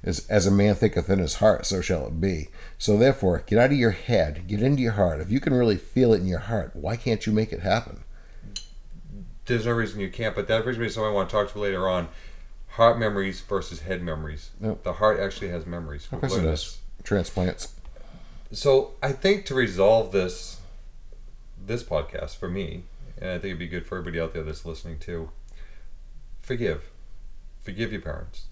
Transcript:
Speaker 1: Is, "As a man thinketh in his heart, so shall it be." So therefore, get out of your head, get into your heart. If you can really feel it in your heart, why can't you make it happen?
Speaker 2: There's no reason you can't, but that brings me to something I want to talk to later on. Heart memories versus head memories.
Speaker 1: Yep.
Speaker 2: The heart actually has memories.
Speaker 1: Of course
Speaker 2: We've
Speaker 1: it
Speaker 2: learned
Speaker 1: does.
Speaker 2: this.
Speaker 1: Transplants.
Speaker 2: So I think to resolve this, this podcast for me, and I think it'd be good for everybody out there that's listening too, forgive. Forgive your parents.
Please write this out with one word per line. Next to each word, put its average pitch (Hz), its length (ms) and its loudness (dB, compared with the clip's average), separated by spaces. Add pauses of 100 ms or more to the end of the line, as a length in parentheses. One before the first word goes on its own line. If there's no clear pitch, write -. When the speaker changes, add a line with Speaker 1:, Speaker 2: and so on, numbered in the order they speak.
Speaker 1:
Is, - 260 -2
"As 98 180 6
a 98 40 6
man 101 240 6
thinketh 90 340 2
in 95 100 4
his 80 160 0
heart, - 300 6
so 95 160 0
shall 80 260 0
it 80 140 -2
be." 87 280 0 (280)
So 104 200 4
therefore, 107 500 6
get 104 120 6
out 131 120 8
of 143 60 4
your 117 140 6
head, 85 560 2
get 101 140 0
into 135 200 4
your 113 120 2
heart. 87 280 2
If 87 100 -2
you 131 80 4
can 139 140 2
really 117 240 6
feel 120 360 6
it 98 80 6
in 92 60 0
your 87 120 0
heart, 104 360 -2
why 78 220 -4
can't 113 280 0
you 110 80 2
make 110 180 2
it - 100 -6
happen? 98 420 0 (1400)
Speaker 2:
There's 117 200 0
no 120 60 2
reason 107 280 -2
you 95 100 -2
can't, 110 260 -4
but 101 120 -4
that 113 160 2
brings 120 160 -2
me 117 80 0
to 92 60 -4
something 107 160 0
I 104 40 -2
want 98 160 0
to - 60 -2
talk 104 180 2
to 104 60 -8
later 95 300 0
on. 90 200 0 (680)
Heart 117 240 8
memories 98 420 0
versus 87 400 -4
head 90 220 -4
memories. 78 480 -6 (100)
Speaker 1:
Yep. 110 220 -4
Speaker 2:
The 90 100 -2
heart 107 260 4
actually 98 300 -2
has 85 160 -4
memories. 82 460 -8
Speaker 1:
Of - 100 -4
course 131 100 0
Speaker 2:
We've - 0 -
Speaker 1:
it 120 40 0 (100)
Speaker 2:
learned 78 80 4
Speaker 1:
does. 76 100 -2
Speaker 2:
this. - 160 -10 (240)
Speaker 1:
Transplants. - 680 0 (800)
Speaker 2:
So 135 400 4 (100)
I 143 100 0
think 196 320 2
to 135 100 -4
resolve 107 560 6
this, 92 480 -2 (1040)
this 113 200 -4
podcast - 540 -4
for 92 120 -6
me, 87 340 -4 (360)
and 92 100 -6
I 92 60 -2
think 87 100 -6
it'd 90 140 -6
be 85 80 -6
good 85 180 -6
for 95 120 -6
everybody 82 240 -4
out 82 120 -4
there 80 100 -4
that's 76 220 -8
listening 80 340 -8
too, 82 300 -8 (1120)
forgive. 101 480 -2 (720)
Forgive 104 300 -6
your 101 100 -6
parents. 76 500 -6